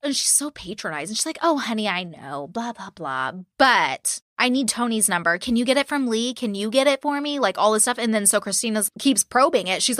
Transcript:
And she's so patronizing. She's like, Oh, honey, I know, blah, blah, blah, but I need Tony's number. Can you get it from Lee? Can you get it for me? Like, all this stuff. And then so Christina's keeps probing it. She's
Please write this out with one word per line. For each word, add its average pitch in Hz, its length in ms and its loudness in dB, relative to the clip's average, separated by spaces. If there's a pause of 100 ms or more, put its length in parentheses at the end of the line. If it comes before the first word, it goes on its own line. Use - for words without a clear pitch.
And 277 140 -2
she's - 160 0
so 294 180 2
patronizing. 180 640 -8
She's - 100 -2
like, 320 160 -8
Oh, 320 160 2
honey, 220 300 -2
I 185 160 -2
know, 143 480 -10
blah, 233 220 -8
blah, 190 180 -14
blah, 131 420 -6 (240)
but 196 640 2 (180)
I 233 80 4
need 254 220 0
Tony's 226 400 0
number. 170 280 2
Can 233 200 -2
you 240 80 2
get 262 100 2
it 277 120 0
from 277 200 -2
Lee? 233 260 -2
Can 220 220 -6
you 202 160 -4
get 269 160 4
it 269 140 2
for 285 180 -2
me? 285 200 -4
Like, 196 180 2
all 208 160 4
this 220 100 4
stuff. 247 140 0
And 226 160 0
then 214 120 0
so 202 140 4
Christina's 214 580 -2
keeps - 260 2
probing 254 440 2
it. 180 160 -2
She's 247 160 -2